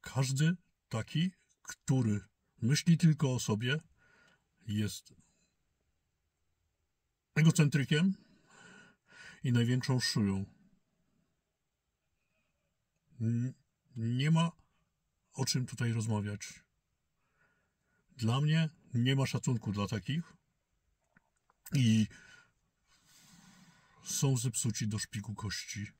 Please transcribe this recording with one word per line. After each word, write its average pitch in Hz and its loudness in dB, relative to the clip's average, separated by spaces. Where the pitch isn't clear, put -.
Każdy 135 0
taki, 160 -2
który 113 -2
myśli 151 2
tylko 143 4
o 120 -4
sobie, 123 -2
jest 104 -4
egocentrykiem 151 4
i 131 0
największą 123 2
szują. 98 0
N-, 120 -2
nie 123 0
ma 165 2
o 131 -4
czym 127 -2
tutaj 117 -4
rozmawiać. 104 -4
Dla 117 0
mnie 156 2
nie 123 2
ma 135 2
szacunku 117 -2
dla 101 -4
takich 131 -6
i 110 4
są 135 0
zepsuci 117 -2
do 104 -4
szpiku 101 -10
kości. 101 -8